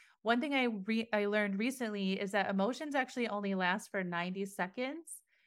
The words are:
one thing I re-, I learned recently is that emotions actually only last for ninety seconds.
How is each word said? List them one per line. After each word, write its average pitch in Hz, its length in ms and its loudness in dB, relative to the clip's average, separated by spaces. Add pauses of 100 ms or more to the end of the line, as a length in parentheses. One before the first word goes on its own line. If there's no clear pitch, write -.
(240)
one 240 180 4
thing 285 140 0
I 262 80 4 (220)
re-, 220 280 0
I 208 140 4
learned 202 320 2
recently 214 600 -2
is 196 120 -2
that 202 180 2
emotions 254 460 0
actually 254 320 0
only 202 260 -2
last 185 380 0
for 196 120 0
ninety 180 400 -2
seconds. 247 760 -6 (260)